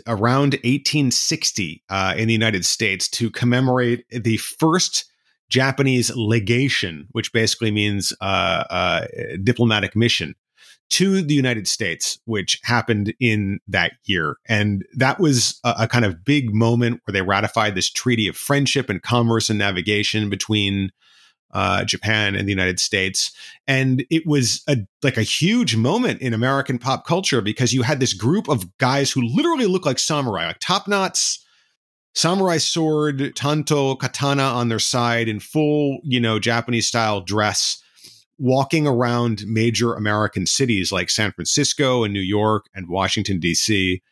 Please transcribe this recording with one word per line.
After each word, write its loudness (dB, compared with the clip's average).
around 2
eighteen 2
sixty, -2
uh, 0
in 0
the 4
United 2
States -2
to -2
commemorate 2
the -2
first 0
Japanese 0
legation, 0
which -6
basically 0
means, 0
uh, 0
uh, 0
diplomatic 2
mission, 0
to 2
the 0
United 0
States, -4
which -2
happened 0
in 0
that 0
year. -2
And 0
that 0
was 2
a, 0
a 2
kind 2
of -4
big 0
moment 2
where -6
they 0
ratified 0
this -2
treaty 0
of -4
friendship 0
and -4
commerce 2
and 0
navigation 0
between, 0
uh, 0
Japan -2
and -2
the -2
United 0
States. -2
And 2
it 0
was 0
a, 2
like, 0
a 0
huge 0
moment 2
in -4
American 0
pop -2
culture 0
because 0
you 2
had 0
this 0
group 0
of -2
guys 2
who 0
literally 2
looked 0
like 0
samurai, -2
like -6
top -2
knots, -2
samurai 2
sword, 0
tanto, 0
katana -2
on 0
their 0
side 0
in -4
full, 0
you 0
know, 2
Japanese 0
style 0
dress, 0
walking 2
around 0
major 0
American -2
cities 0
like -2
San 0
Francisco 0
and -2
New -2
York 0
and -12
Washington, -2
D 0
C. 0